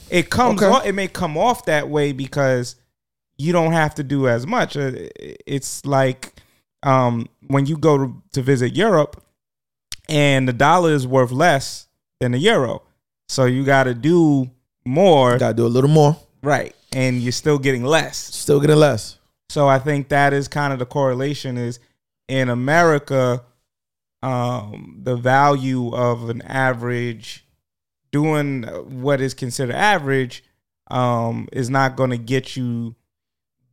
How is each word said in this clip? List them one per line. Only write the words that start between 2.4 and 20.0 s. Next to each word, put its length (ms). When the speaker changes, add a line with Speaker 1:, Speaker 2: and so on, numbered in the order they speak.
Speaker 1:
you 160
don't 200
have 240
to 80
do 240
as 180
much. 300
Uh, 160
it's 380
like, 500
um, 420
when 180
you 100
go 220
to, 240
to 100
visit 340
Europe 460
and 400
the 40
dollar 400
is 140
worth 260
less 540
than 120
the 60
euro. 440
So 160
you 200
gotta 300
do 560
more. 540
Speaker 2:
Gotta 160
do 120
a 20
little 220
more. 260
Speaker 1:
Right. 320
And 300
you're 100
still 260
getting 260
less. 320
Speaker 2:
Still 440
getting 160
less. 400
Speaker 1:
So 180
I 100
think 320